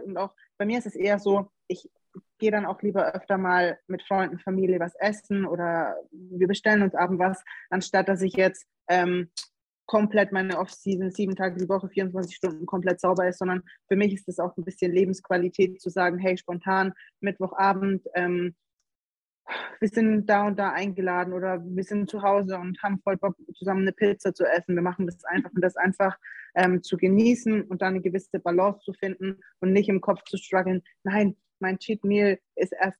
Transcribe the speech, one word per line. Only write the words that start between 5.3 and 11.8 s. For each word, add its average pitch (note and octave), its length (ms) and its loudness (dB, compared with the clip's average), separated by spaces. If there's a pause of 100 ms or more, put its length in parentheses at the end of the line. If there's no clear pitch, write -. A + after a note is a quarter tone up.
oder E3 500 -2 (160)
wir F3+ 360 -2
bestellen G#3 340 2
uns F#3+ 140 2
abends F3 240 2
was, F#3+ 240 0 (260)
anstatt F#3+ 400 0
dass F#3 140 0
ich F#3 100 0
jetzt, F#3+ 320 2 (220)
ähm, F3+ 420 2 (560)
komplett G#3 460 2
meine F#3+ 260 -2
Off-Season, F#3+ 540 -4
sieben F#3+ 240 -2
Tage F#3 240 -4
die F3+ 100 -2
Woche, F#3+ 200 -2